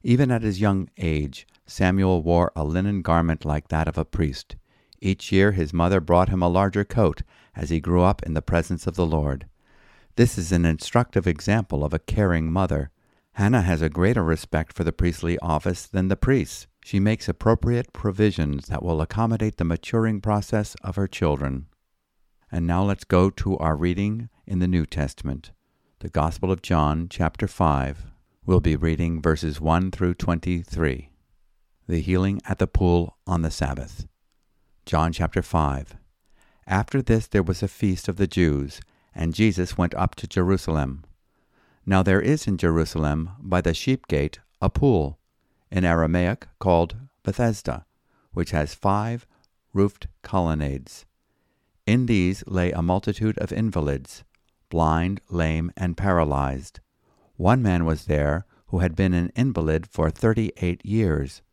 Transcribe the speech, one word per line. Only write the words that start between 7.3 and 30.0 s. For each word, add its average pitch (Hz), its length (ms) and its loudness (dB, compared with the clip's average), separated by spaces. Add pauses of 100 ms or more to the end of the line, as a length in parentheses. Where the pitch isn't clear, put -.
as - 160 -8
he 82 100 0
grew 87 220 2
up 95 220 2
in 82 100 -6
the 76 80 -2
presence 85 440 -2
of 85 100 -4
the 90 100 2
Lord. 73 400 -2 (680)
This - 220 4
is 87 140 -2
an 85 120 4
instructive 87 600 0
example 90 580 -2
of 76 100 -2
a 78 60 -2
caring 85 520 0
mother. 78 380 -2 (420)
Hannah 104 300 2
has 87 200 2
a 82 60 0
greater 90 360 2
respect 80 480 -2
for - 100 -6
the 80 100 0
priestly 85 480 -2
office 85 460 -4
than 95 220 -2
the 95 80 0
priests. 127 500 -2 (180)
She - 140 -2
makes 104 300 0
appropriate 120 640 0
provisions 92 720 0
that - 160 -6
will 82 180 0
accommodate 107 560 -2
the 90 80 -2
maturing 110 560 0
process 104 640 -2
of 92 140 -6
her 101 100 0
children. 69 600 -2 (840)
And 85 160 -2
now 87 180 2
let's 101 200 -2
go 92 260 4
to 95 280 -4
our 80 180 0
reading 101 520 -2 (180)
in 92 140 -2
the 90 80 2
New 87 180 2
Testament, 69 640 -6 (480)
the 85 100 -12
Gospel 80 440 -2
of 87 100 -4
John, 80 480 0
chapter 90 380 -2
five. 71 580 0 (400)
We'll 90 140 4
be 78 160 2
reading 82 440 0
verses 78 400 0
one 85 300 2
through 90 240 -2